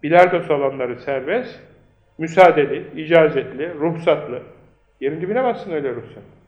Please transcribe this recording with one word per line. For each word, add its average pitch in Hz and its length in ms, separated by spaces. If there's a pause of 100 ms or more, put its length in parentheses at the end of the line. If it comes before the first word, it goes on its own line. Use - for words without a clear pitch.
bilardo 175 400
salonları 135 580
serbest, 147 600 (580)
müsaadeli, 160 800
icazetli, 156 760
ruhsatlı. 156 680 (580)
Yerin 147 200
dibine 208 240
bassın 202 280
öyle 139 220
ruhsat. 110 280 (260)